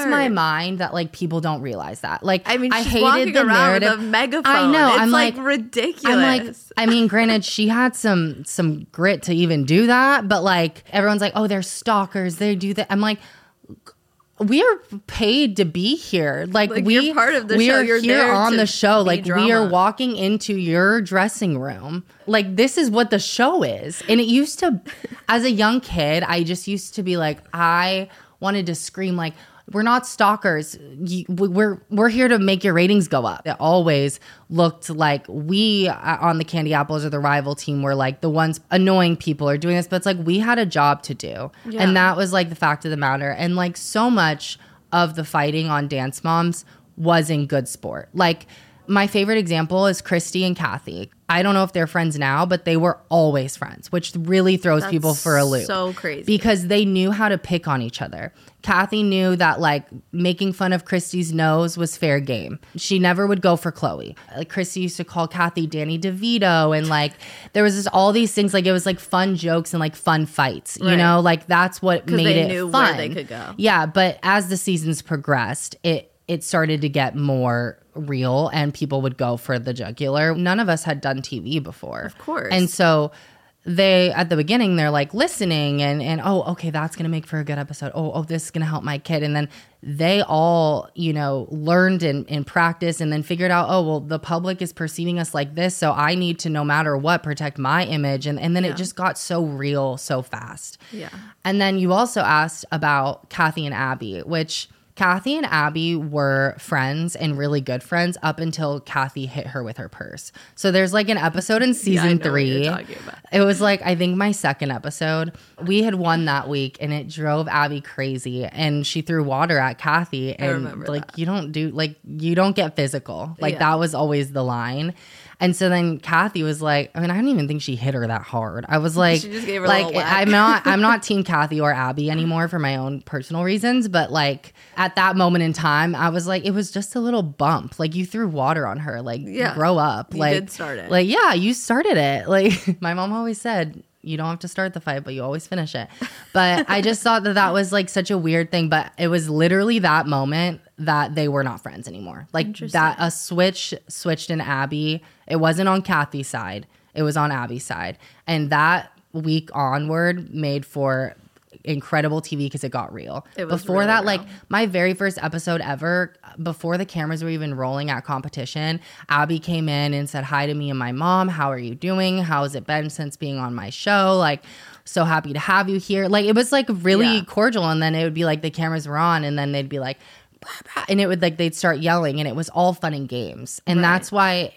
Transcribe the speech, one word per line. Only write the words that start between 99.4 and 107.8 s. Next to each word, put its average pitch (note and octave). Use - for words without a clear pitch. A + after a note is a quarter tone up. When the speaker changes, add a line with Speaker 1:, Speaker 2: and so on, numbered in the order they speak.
Speaker 1:
real C#3
so C3
fast. -
Speaker 2:
Yeah. F#3
Speaker 1:
And G3
then F#3+
you F3+
also G#3+
asked D#3
about D3
Kathy D#3
and C#3
Abby, A#2
which D#3+
Kathy F#3+
and D4+
Abby D#3+
were C#3+
friends D3+
and D3
really C#3+
good B2+